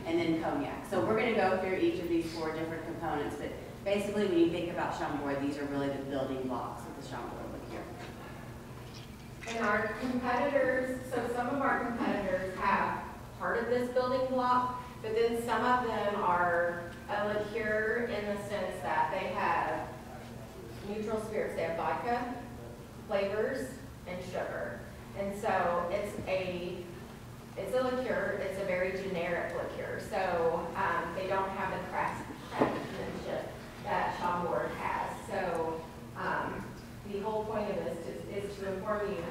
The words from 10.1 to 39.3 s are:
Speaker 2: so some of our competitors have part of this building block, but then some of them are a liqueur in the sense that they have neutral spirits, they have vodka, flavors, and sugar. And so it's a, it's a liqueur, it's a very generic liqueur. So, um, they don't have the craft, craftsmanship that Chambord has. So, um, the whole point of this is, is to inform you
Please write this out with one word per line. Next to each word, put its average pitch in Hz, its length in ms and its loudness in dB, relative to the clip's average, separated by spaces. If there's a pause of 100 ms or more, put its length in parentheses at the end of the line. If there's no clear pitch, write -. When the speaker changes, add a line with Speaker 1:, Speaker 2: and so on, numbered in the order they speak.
Speaker 2:
so 240 60 0 (180)
some 247 140 0
of 277 120 2
our 262 240 4
competitors 196 760 0
have - 400 4 (400)
part 262 240 2
of 233 60 0
this 247 220 4
building 254 380 4
block, 247 540 4 (180)
but 214 140 -2
then 233 280 4
some 220 200 2
of 247 240 6
them 208 360 2
are 175 600 4 (260)
a 208 200 0
liqueur 214 840 0
in 208 140 -2
the 202 240 -2
sense 202 340 -2
that - 280 2
they 190 180 0
have - 580 0 (1000)
neutral 214 320 -2
spirits, - 340 -2
they 170 80 0
have 165 140 0
vodka, 240 560 0 (760)
flavors, 220 640 2 (380)
and 180 180 -6
sugar. - 540 -4 (380)
And 196 220 0
so 175 520 4
it's 208 200 0 (160)
a, 180 500 -2 (800)
it's - 160 -4
a 254 100 4
liqueur, 202 580 0
it's 190 200 -2
a 196 40 0
very 185 260 2
generic 175 640 0
liqueur. - 440 -4 (100)
So, 170 640 2
um, 170 280 2 (120)
they 190 120 -2
don't 196 220 2
have 196 220 -2
the 180 180 -4
craft, - 340 0 (280)
craftsmanship - 960 -2 (340)
that - 360 0
Chambord - 500 0 (100)
has. - 320 0 (180)
So, 170 520 0 (360)
um, - 460 -2 (480)
the 202 80 -2
whole 214 260 0
point 208 240 0
of 180 80 0
this 170 280 -2
is, - 460 -6
is - 80 -8
to 190 140 -2
inform 208 360 0
you 170 220 -2